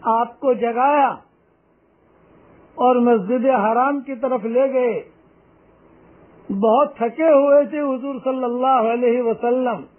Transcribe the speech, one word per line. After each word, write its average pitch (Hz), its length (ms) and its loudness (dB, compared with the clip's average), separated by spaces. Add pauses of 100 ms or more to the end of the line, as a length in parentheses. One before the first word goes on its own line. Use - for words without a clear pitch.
آپ 233 380 -2
کو 262 140 0
جگایا 240 600 0 (1600)
اور 247 200 2
مسجد 240 500 2
حرام 247 540 0
کی 269 160 -12
طرف 247 300 -4
لے 254 280 0
گئے۔ 240 360 -2 (1400)
بہت 226 420 2
تھکے 233 280 -4
ہوئے 285 420 4
تھے 302 140 -8
حضور 269 440 -6
صلی 262 200 -4
اللہ 247 500 0
علیہ 247 280 0
وسلم۔ 240 600 -2 (180)